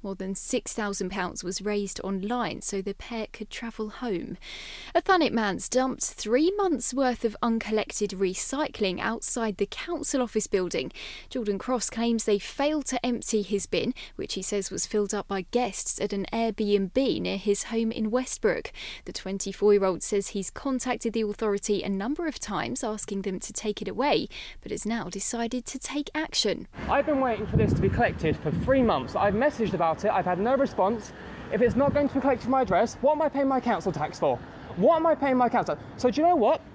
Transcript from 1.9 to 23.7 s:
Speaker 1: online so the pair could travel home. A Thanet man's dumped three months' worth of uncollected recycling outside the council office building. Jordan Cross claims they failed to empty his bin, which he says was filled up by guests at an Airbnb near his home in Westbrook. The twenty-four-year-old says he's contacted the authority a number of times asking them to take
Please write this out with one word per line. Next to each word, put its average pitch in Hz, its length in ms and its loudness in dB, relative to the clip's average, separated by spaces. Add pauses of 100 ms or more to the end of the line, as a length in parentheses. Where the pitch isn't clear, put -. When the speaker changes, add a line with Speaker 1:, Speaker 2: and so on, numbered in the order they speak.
Speaker 1:
online 196 600 -2
so 196 200 -2
the 196 120 -8
pair 226 400 -8
could - 160 -12
travel 220 400 -8
home. 208 480 -6 (580)
A 349 60 6
Thanet 349 320 4
man's 202 340 0
dumped 254 380 2
three 285 500 2
months' 381 380 0
worth 247 320 0
of 214 160 0
uncollected 220 680 -2
recycling 190 920 -2
outside 226 560 0
the 202 80 0
council - 560 -2
office 220 260 0
building. 180 460 -2 (360)
Jordan 208 300 -2
Cross 247 300 0
claims 226 340 0
they 202 160 4
failed 294 460 -2
to - 200 0
empty 233 360 2
his 202 240 0
bin, - 280 0 (220)
which - 200 -6
he 190 60 -4
says 196 300 -2
was - 140 -2
filled 208 280 0
up 208 140 -4
by 190 180 -4 (120)
guests - 420 0
at - 140 0
an 196 180 -2
Airbnb 214 920 2
near 180 160 -2
his 202 260 0
home 226 280 -2
in 214 200 -2
Westbrook. 233 600 0 (340)
The - 80 -10
twenty-four-year-old 196 920 2
says 202 240 0
he's - 240 -4
contacted 247 600 -2
the 226 80 2
authority 208 600 0
a - 80 -6
number 226 380 -2
of 294 120 -6
times 214 440 -2
asking 208 400 -4
them 190 160 -4
to - 120 -6
take - 300 -4